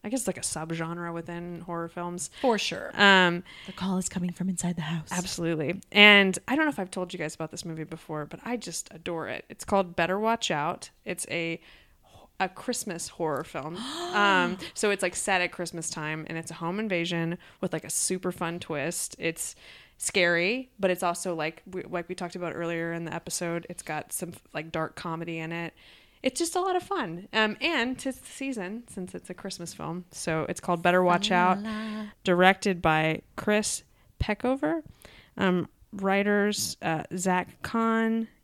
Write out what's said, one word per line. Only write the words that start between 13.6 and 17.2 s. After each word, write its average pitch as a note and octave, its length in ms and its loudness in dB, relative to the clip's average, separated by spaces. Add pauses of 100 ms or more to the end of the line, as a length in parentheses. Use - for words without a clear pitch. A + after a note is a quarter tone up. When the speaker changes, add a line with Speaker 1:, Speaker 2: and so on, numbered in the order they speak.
Speaker 2:
<gasps> B3+ 60 -8 (280)
Speaker 1:
Um, F#3+ 420 4 (160)
so G#3 180 2
it's, G3 120 0
like, F3+ 100 0
set F#3+ 280 2
at F3 100 0
Christmas E3+ 380 -6
time, D#3 400 -4
and D#3+ 80 -6
it's D#3+ 120 -8
a D#3+ 40 -12
home E3+ 260 -4
invasion E3+ 580 -2 (220)